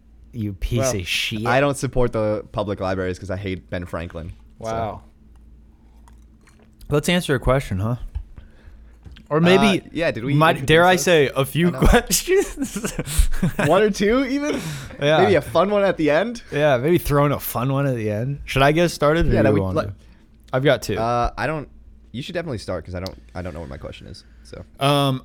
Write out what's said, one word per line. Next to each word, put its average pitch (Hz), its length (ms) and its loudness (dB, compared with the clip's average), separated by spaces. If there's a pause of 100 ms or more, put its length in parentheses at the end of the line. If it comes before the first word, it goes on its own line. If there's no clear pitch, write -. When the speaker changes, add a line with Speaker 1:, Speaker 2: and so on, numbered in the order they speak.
(320)
Speaker 1:
You 104 200 -6
piece 117 280 -2
Speaker 2:
Well, 127 160 0
Speaker 1:
of 85 120 -6
shit. - 380 -4
Speaker 2:
I 127 140 2
don't 143 180 0
support 123 340 0
the 107 400 -2
public 101 260 -4
libraries 92 400 -4
'cause 95 120 -12
I 92 60 -4
hate 95 340 -8
Ben 87 160 -8
Franklin, 85 460 -10 (300)
so. 110 40 -8
Speaker 1:
Wow. 110 360 -6 (1900)
Let's 147 200 0
answer 175 260 0
a 120 60 0
question, 127 380 0
huh? 113 180 -2 (1300)
Or 147 120 0
maybe, 190 400 4
Speaker 2:
Uh, - 120 -20
yeah, 156 180 -2
did 117 140 -6
we 139 100 0
Speaker 1:
might, 156 320 4
dare 160 180 8
I 185 100 6
Speaker 2:
introduce 180 100 0
Speaker 1:
say, 165 240 6
Speaker 2:
this? - 80 -4
Speaker 1:
a 135 80 2
few 165 240 0
Speaker 2:
I - 20 2
know. 131 100 -6
Speaker 1:
questions? 247 1080 2
<laughs> - 760 0
Speaker 2:
One 180 160 4
or 214 80 2
two, 220 340 0
even? 277 360 -4 (400)
Speaker 1:
Yeah. 147 200 2
Speaker 2:
Maybe 190 160 4
a 143 40 4
fun 165 300 0
one 202 140 2
at 180 120 2
the 151 140 2
end? 214 400 0
Speaker 1:
Yeah, 143 280 2
maybe 165 200 2
throw 143 280 2
in 143 60 2
a 107 60 -2
fun 127 340 -4
one 139 140 0
at 131 80 -2
the 107 160 -4
end. 123 340 -4
Should - 180 0
I 143 100 6
get 170 180 2
started 160 360 2
or - 60 2
Speaker 2:
Yeah, - 60 2
Speaker 1:
do 147 60 4
Speaker 2:
that 135 60 4
Speaker 1:
you 143 40 2
Speaker 2:
we - 60 2
Speaker 1:
want - 160 -2
Speaker 2:
let 151 100 -2
Speaker 1:
to? 98 80 -10 (580)
I've 131 120 -2
got 135 180 2
two. 107 160 -4
Speaker 2:
Uh, 117 400 -2
I 110 80 -4
don't, 151 220 -6 (420)
you 120 120 -10
should 185 120 -14
definitely 165 240 -6
start 90 260 -8
'cause 90 120 -12
I 90 40 -6
don't, 92 160 -10 (200)
I 90 60 -10
don't 87 120 -10
know 82 60 -12
what 76 80 -12
my 67 100 -12
question - 300 -16
is, - 160 -20 (180)
so. - 220 -18 (160)
Speaker 1:
Um, 139 440 0